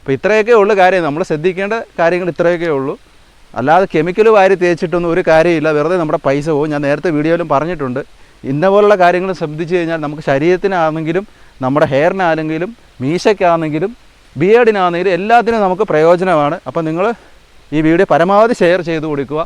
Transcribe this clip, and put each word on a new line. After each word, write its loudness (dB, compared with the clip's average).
അപ്പോൾ -4
ഇത്രയൊക്കെ 2
ഉള്ളൂ 2
കാര്യം, 4
നമ്മൾ -4
ശ്രദ്ധിക്കേണ്ട -4
കാര്യങ്ങൾ 0
ഇത്രയൊക്കെ -2
ഉള്ളൂ. -6
അല്ലാതെ 2
കെമിക്കൽ 0
വാരി 4
തേച്ചിട്ടൊന്നും -2
ഒരു -2
കാര്യമില്ല, 2
വെറുതെ 0
നമ്മുടെ -2
പൈസ -2
പോകും. -2
ഞാൻ -4
നേരത്തെ -2
വീഡിയോയിലും -2
പറഞ്ഞിട്ടുണ്ട്. -4
ഇന്ന -2
പോലുള്ള 4
കാര്യങ്ങൾ 2
ശ്രദ്ധിച്ചു -6
കഴിഞ്ഞാൽ -2
നമുക്ക് -10
ശരീരത്തിനാണെങ്കിലും 0
നമ്മുടെ 2
ഹെയറിനാണെങ്കിലും -2
മീശയ്ക്കാണെങ്കിലും 0
ബിയേർഡിനാണെങ്കിലും 2
എല്ലാത്തിനും 2
നമുക്ക് 0
പ്രയോജനമാണ്. 2
അപ്പം -4
നിങ്ങൾ -2
ഈ 0
വീഡിയോ 2
പരമാവധി 4
ഷെയർ 2
ചെയ്ത് -4
കൊടുക്കുക. -6